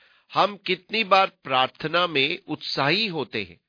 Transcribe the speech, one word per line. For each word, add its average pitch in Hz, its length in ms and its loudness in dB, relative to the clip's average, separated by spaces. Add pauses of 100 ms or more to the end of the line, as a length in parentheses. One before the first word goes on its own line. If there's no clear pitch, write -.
(340)
हम 190 240 2
कितनी 196 460 -4
बार 190 240 4 (160)
प्रार्थना 151 640 0
में 147 400 0
उत्साही 156 600 -2
होते 127 360 -6
हैं, 87 260 -18